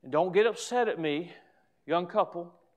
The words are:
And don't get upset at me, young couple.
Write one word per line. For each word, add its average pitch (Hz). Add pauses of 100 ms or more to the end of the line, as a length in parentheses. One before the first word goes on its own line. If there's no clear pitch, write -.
And 131
don't 170
get 208
upset 233
at -
me, 160 (560)
young 170
couple. 175 (220)